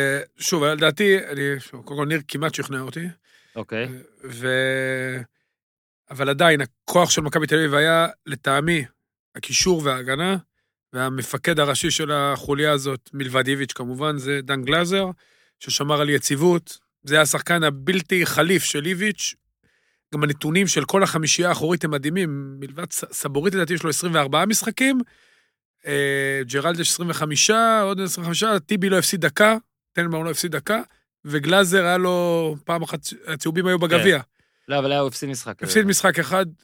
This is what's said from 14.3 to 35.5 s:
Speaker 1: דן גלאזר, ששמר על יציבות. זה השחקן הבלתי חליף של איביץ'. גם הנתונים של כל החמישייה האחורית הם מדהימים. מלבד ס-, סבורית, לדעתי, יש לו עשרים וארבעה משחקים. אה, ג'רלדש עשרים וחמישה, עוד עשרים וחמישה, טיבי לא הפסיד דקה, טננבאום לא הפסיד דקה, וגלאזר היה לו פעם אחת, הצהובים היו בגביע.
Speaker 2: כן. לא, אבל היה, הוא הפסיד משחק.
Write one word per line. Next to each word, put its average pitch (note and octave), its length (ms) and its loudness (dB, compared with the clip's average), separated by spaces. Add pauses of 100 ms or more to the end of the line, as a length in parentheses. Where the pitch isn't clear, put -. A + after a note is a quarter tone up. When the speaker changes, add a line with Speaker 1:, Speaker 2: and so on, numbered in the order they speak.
Speaker 1:
דן C3+ 200 -4
גלאזר, F3 420 0 (540)
ששמר C#3+ 420 0
על D3 80 0
יציבות. D3+ 680 0 (260)
זה D3 180 4
השחקן D#3+ 420 2
הבלתי D#3+ 640 0
חליף D#3+ 380 2
של D3 220 -4
איביץ'. F#3+ 500 -4 (800)
גם D3+ 100 -2
הנתונים D#3+ 440 0
של D3+ 180 0
כל G3 180 4
החמישייה E3+ 460 0
האחורית D#3+ 340 0
הם D#3+ 80 0
מדהימים. C#3+ 680 -4
מלבד C#3+ 320 -12
ס-, - 200 -6
סבורית, D3 440 -2
לדעתי, F3 180 0
יש F3 100 -4
לו E3 60 0
עשרים E3+ 260 -2
וארבעה D3+ 300 2
משחקים. A#3 520 0 (880)
אה, C#3 600 0
ג'רלדש D3+ 440 -2
עשרים F3 200 -2
וחמישה, G#3+ 720 2
עוד G3 200 -2
עשרים F3 220 -6
וחמישה, F#3+ 360 0
טיבי G3 300 0
לא F#3+ 80 4
הפסיד F#3+ 240 0
דקה, G#3+ 360 4 (360)
טננבאום E3 320 -2
לא E3 40 -4
הפסיד E3 260 -4
דקה, G#3 260 -2 (440)
וגלאזר F3 600 4
היה F3 120 2
לו F3 580 0 (100)
פעם E3 180 -2
אחת, D#3 160 -8 (280)
הצהובים D#3+ 400 -2
היו F3+ 120 2
בגביע. E3+ 400 4
Speaker 2:
כן. B2 40 -12 (440)
לא, C#3+ 120 0
אבל C#3 120 0
היה, C#3+ 80 2
הוא C#3 80 2
הפסיד C#3 220 -6
משחק. A#2+ 340 -10